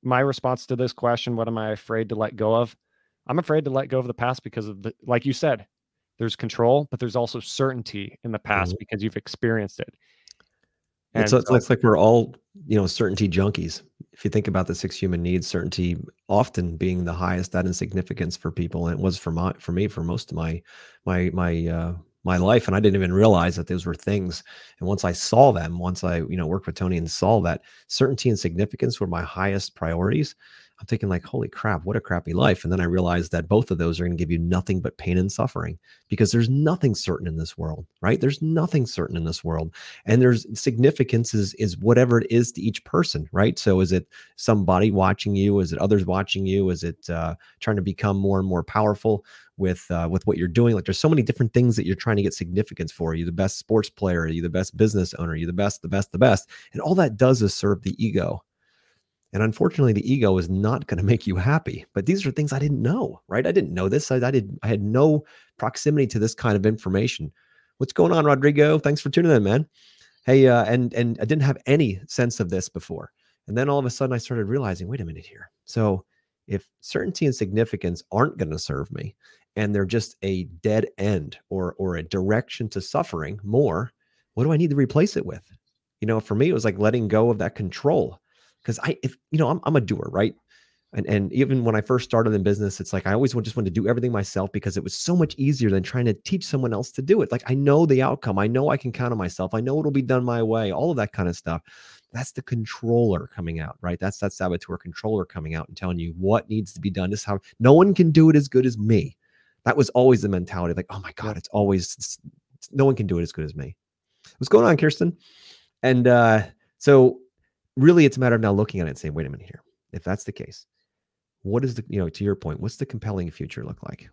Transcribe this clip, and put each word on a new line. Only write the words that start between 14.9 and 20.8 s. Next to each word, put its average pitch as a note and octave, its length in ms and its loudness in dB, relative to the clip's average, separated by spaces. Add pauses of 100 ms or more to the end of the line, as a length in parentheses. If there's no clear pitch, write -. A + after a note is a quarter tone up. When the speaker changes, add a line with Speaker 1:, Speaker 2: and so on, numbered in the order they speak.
Speaker 2:
human F2 260 -2
needs, F2 260 -2
certainty F2 500 -4 (300)
often F2+ 500 0
being F2+ 260 -2
the F2 100 -4
highest, F2+ 380 -4
that F#2 140 -2
in F2+ 80 -2
significance F2 640 -6
for E2+ 140 -8
people. E2+ 360 -4
And E2+ 120 -4
it F#2 40 -4
was F#2 140 0
for - 140 -8
my, E2+ 220 -2
for - 180 -12
me, F#2+ 160 -2
for E2+ 160 -8
most - 280 -6
of D#2+ 60 -8
my, D#2+ 240 -6 (440)